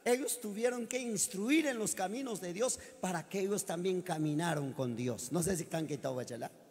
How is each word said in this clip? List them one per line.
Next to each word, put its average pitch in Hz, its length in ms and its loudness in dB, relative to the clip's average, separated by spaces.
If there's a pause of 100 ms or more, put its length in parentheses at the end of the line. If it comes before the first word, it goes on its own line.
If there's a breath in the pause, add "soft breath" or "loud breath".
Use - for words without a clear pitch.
ellos 269 360 2
tuvieron 233 460 0
que 254 140 -2
instruir 240 640 2
en 262 100 2
los 208 200 -2
caminos 220 440 -2
de 175 120 -4
Dios 226 260 0 (220 loud breath)
para 175 280 -2
que 196 120 0
ellos 196 260 0
también 180 360 2
caminaron 151 720 2
con 123 200 0
Dios. 120 380 -2
No 139 100 4
sé 185 140 2
si 160 80 -4
están 160 240 -2
quitados, 131 300 -2
bachala. 120 340 -6 (180)